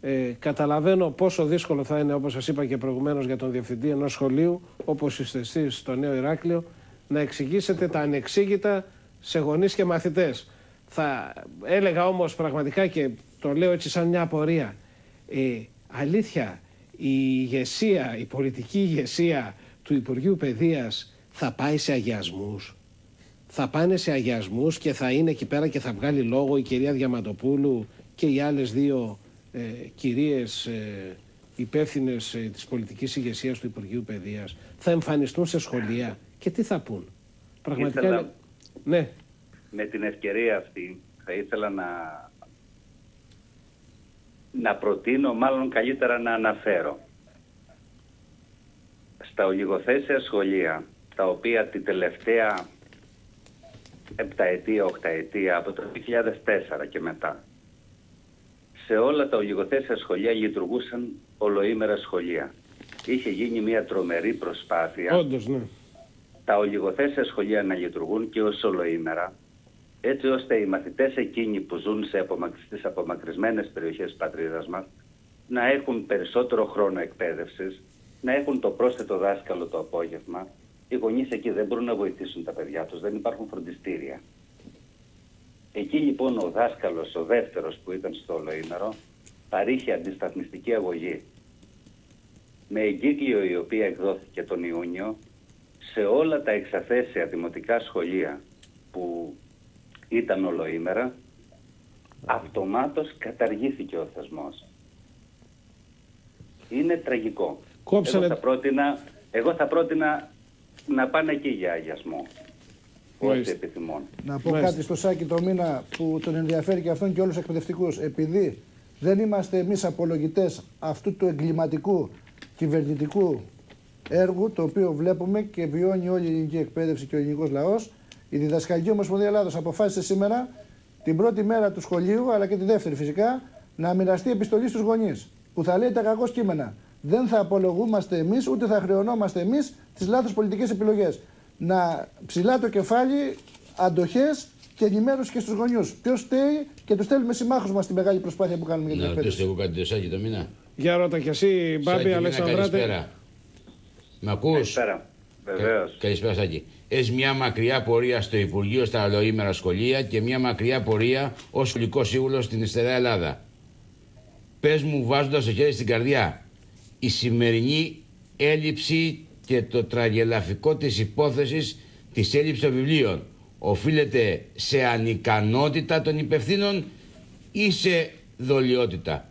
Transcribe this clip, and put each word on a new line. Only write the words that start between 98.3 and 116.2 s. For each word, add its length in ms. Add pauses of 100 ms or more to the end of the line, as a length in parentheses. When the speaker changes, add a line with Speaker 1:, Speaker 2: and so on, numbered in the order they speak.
Speaker 2:
που 420 (720)
ήταν 360
ολοήμερα, 720 (1120)
αυτομάτως 920
καταργήθηκε 800
ο 180
θεσμός. 500 (2000)
Είναι 260
τραγικό. 640 (240)
Speaker 1:
Κόψανε 420
Speaker 2:
Εγώ 80
θα 60
πρότεινα, 580 (320)
εγώ 240
θα 120
πρότεινα 600 (580)
να 220
πάνε 240
εκεί 160
για 240
αγιασμό, 540 (920)
όσοι 120
Speaker 1:
Μάλιστα. 220
Speaker 2:
επιθυμούν. 500 (220)
Speaker 3:
Να 140
πω 120
Speaker 1:
Μάλιστα. 200
Speaker 3:
κάτι 140
στο 100
Σάκη 300
το 180
Μήνα 400 (140)
που 280